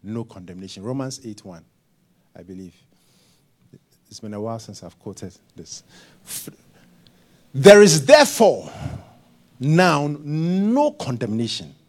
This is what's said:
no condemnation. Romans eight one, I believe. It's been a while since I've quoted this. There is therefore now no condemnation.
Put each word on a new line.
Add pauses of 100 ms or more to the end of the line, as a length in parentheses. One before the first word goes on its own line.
no
condemnation.
Romans
eight
one, (720)
I
believe. (1300)
It's
been
a
while
since
I've
quoted (200)
this. (1700)
There
is
therefore (840)
now
no
condemnation. (160)